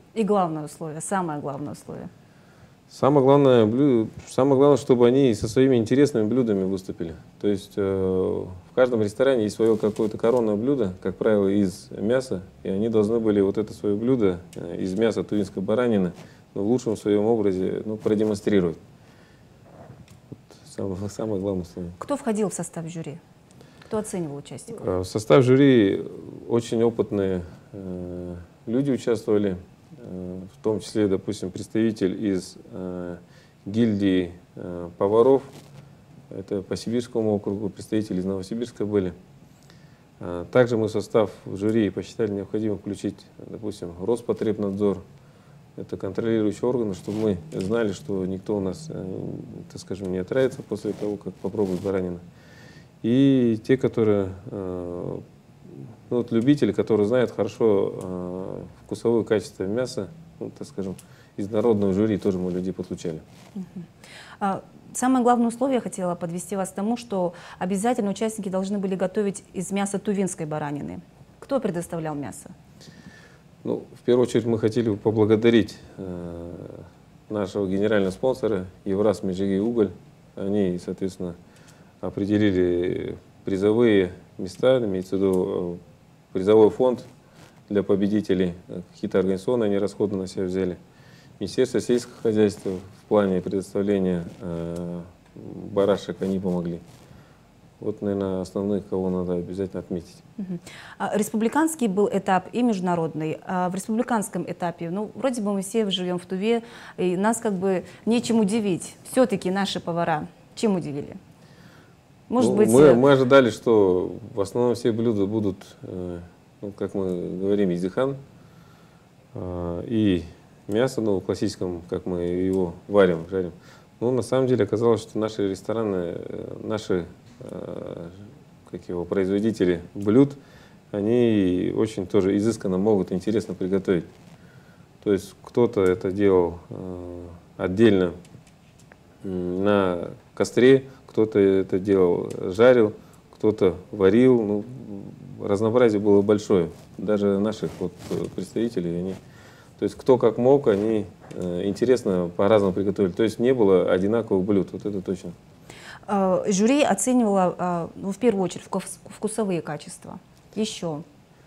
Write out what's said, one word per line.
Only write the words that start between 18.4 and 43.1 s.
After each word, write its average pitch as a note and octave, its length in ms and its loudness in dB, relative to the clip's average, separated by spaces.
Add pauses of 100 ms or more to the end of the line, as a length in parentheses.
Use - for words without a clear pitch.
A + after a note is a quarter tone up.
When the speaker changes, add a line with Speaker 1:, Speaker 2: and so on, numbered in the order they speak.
Speaker 2:
Вот - 80 -18 (260)
самое, G2 440 -8
самое G#2+ 320 -4
главное F#2+ 220 -2
условие. F2 380 -12
Speaker 1:
Кто - 160 -6
входил G#3+ 340 -2
в - 40 -14
состав E3 340 -10
жюри? D#3+ 300 -12 (640)
Кто A3 140 -6
оценивал F3+ 360 -6
участников? C#3+ 500 -14
Speaker 2:
Э, F#2 140 0
в F#2 60 -2
состав B2 400 4
жюри B2 600 6 (440)
очень A#2 340 0
опытные, G2+ 600 0 (260)
э, F2+ 640 -10 (320)
люди C3+ 240 0
участвовали, G#2+ 640 0 (400)
э, F#2 440 -12 (180)
в - 60 -20
том A2 160 0
числе, G#2+ 260 0
допустим, F#2+ 460 -2
представитель G#2+ 720 -2
из, F#2+ 300 -4 (160)
э, F2+ 440 -10 (480)
гильдии, G2 680 2 (240)
э, F2 320 -10 (100)
поваров, A#2 440 4 (880)
это G2 320 -6
по G2 120 -6
Сибирскому A2+ 580 -2
округу, G2+ 360 -2
представители G#2 500 -4
из F2+ 60 -4
Новосибирска G#2 600 -6
были. G2+ 280 0 (1080)
Э, F2 320 -8
также B2 260 4
мы A2 120 0
в - 20 -2
состав G#2 400 0 (160)
жюри G#2 440 0
посчитали G2+ 420 -4
необходимо G#2 440 -4
включить, G2 420 -8 (200)